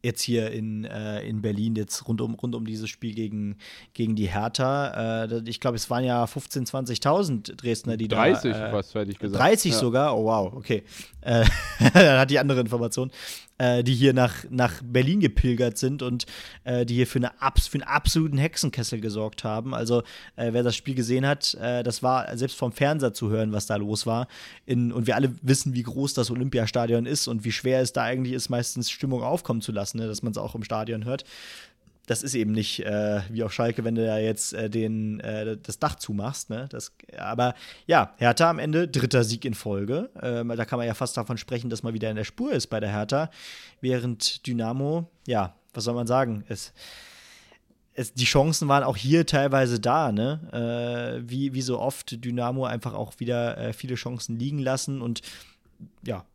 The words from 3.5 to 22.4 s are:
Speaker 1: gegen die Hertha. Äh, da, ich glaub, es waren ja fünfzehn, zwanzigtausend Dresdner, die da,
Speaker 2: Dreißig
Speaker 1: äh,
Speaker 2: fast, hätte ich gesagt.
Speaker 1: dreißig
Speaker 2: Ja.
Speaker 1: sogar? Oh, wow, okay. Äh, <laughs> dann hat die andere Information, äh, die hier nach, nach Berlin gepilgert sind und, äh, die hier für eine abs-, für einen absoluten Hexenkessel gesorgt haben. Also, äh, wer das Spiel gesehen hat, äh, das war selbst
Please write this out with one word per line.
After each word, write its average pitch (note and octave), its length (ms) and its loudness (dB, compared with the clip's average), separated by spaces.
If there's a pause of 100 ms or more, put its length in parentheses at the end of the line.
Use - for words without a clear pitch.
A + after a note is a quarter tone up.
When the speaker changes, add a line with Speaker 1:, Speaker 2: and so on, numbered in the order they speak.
Speaker 1:
gegen A2+ 220 0
die G#2 100 0
Hertha. A2+ 960 -2
Äh, A2 60 -4
da, A#2 160 -2
ich A2+ 160 -10
glaub, B2 160 0
es - 140 -6
waren B2 120 0
ja A#2+ 240 2
fünfzehn, C3 400 -6
zwanzigtausend C3+ 960 0
Dresdner, A#2 340 -2
die A2 120 -4
da, G#2+ 80 0
Speaker 2:
Dreißig C3 340 4
Speaker 1:
äh, G#2+ 220 -4
Speaker 2:
fast, G2+ 240 -2
hätte G2+ 160 -2
ich G2 80 -10
gesagt. G#2 200 -2
Speaker 1:
dreißig F3+ 340 6
Speaker 2:
Ja. A2 40 4
Speaker 1:
sogar? B2 400 2
Oh, A2 60 0
wow, G#2+ 300 2
okay. A#2 280 -2 (380)
Äh, A#2 240 4 (340)
<laughs> - 160 6
dann D#3 240 12
hat C3 120 6
die C#3 100 6
andere C#3 180 4
Information, A#2+ 540 0 (460)
äh, B2 260 4
die B2+ 100 4
hier C3 180 8
nach, B2+ 380 4
nach B2 320 0
Berlin B2+ 380 4
gepilgert B2 580 4
sind C3+ 240 0
und, B2 240 -2 (380)
äh, B2 200 0
die A#2 100 -2
hier B2 120 4
für C3 140 0
eine B2 200 -4
abs-, - 280 4
für - 100 -4
einen C3+ 100 -6
absoluten D3 500 4
Hexenkessel B2+ 640 0
gesorgt G#2+ 440 -4
haben. A2+ 280 -2
Also, A#2 280 2 (340)
äh, A#2 180 -2
wer A#2+ 120 2
das A#2+ 100 2
Spiel C3+ 220 -4
gesehen B2+ 280 2
hat, C#3+ 300 0
äh, B2 300 -2
das A#2+ 180 -2
war B2+ 340 2
selbst B2+ 220 -4